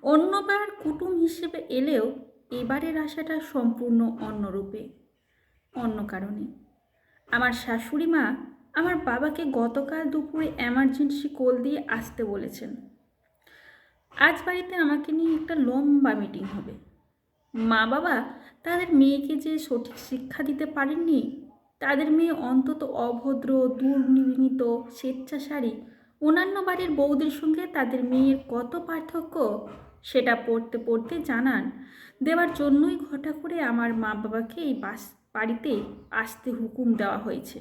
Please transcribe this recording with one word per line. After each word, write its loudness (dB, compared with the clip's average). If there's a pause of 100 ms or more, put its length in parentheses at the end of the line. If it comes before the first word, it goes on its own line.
অন্যবার 4 (140)
কুটুম -4
হিসেবে 0 (100)
এলেও 2 (460)
এবারের -4
আসাটা -4
সম্পূর্ণ 2 (220)
অন্য -6
রূপে, -6 (920)
অন্য -4 (100)
কারণে। -6 (880)
আমার 2
শাশুড়ি -2
মা 4 (480)
আমার 2 (100)
বাবাকে 0
গতকাল -2
দুপুরে -2 (100)
এমার্জেন্সি 2
কল 2 (100)
দিয়ে -2
আসতে -6
বলেছেন। -6 (1400)
আজ 6
বাড়িতে -4
আমাকে 0
নিয়ে 2
একটা -4
লম্বা 4
মিটিং -4
হবে। -8 (800)
মা 2
বাবা 0 (480)
তাদের -2
মেয়েকে 6
যে -4
সঠিক -4
শিক্ষা -8
দিতে -2
পারেননি, 0 (600)
তাদের 2
মেয়ে 4 (140)
অন্তত 2
অভদ্র, -2 (280)
দুর্নির্মিত, 4 (300)
স্বেচ্ছাচারী, -6 (480)
অন্যান্য 4
বাড়ির -2
বউদের 2
সঙ্গে 0
তাদের -2
মেয়ের 4 (120)
কত -4 (160)
পার্থক্য, -6 (680)
সেটা 2 (120)
পড়তে -2
পড়তে -2
জানান 0 (600)
দেওয়ার 4
জন্যই 4
ঘটা -6
করে -6
আমার 0
মা -2
বাবাকে -6
এই 0
বাস-, -8 (200)
বাড়িতে -2 (380)
আসতে -6
হুকুম -4
দেওয়া 0
হয়েছে। -8